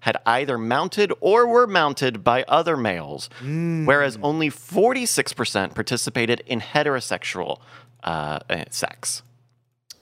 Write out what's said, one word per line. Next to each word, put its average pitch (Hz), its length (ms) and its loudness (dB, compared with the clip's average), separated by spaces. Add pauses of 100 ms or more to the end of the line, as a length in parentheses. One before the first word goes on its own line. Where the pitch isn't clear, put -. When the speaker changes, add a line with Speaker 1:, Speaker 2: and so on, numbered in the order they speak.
Speaker 1:
had 117 160 0 (100)
either 127 320 0
mounted 160 600 0
or 233 280 4
were 240 180 4
mounted 143 580 0
by 123 240 4
other 160 300 2
males, 87 500 -4 (140)
Speaker 2:
Mm. 160 460 -2
Speaker 1:
whereas 139 340 4
only 151 300 0
forty-six 226 840 0
percent 104 400 -2
participated 117 720 -2
in 117 160 -4
heterosexual, 117 1000 -2 (440)
uh, 76 340 -4 (100)
uh, - 220 -4
sex. - 540 -8 (800)